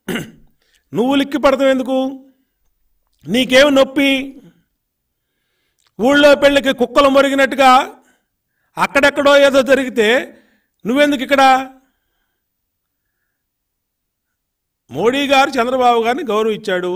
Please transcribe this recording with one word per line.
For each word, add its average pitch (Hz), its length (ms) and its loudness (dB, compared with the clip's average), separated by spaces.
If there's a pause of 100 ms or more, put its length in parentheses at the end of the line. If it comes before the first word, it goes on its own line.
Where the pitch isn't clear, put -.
<clears throat> - 840 -16
నువ్వు 247 220 -2
లిక్కి 277 240 -2
పడతావు 269 320 0
ఎందుకు? 262 260 -2 (1300)
నీకేం 254 480 2
నొప్పి? 269 380 0 (1900)
ఊళ్ళో 285 360 4
పెళ్ళికి 285 380 0
కుక్కలు 254 360 0
మొరిగినట్టుగా 269 600 0 (1080)
అక్కడెక్కడో 277 600 0
ఏదో 277 240 4
జరిగితే 254 460 0 (760)
నువ్వెందుకు 277 380 -2
ఇక్కడ? 269 200 0 (3500)
మోడీ 233 360 -2
గారు 277 220 2
చంద్రబాబు 247 520 0
గారిని 240 240 -4
గౌరవించాడు. 202 720 -4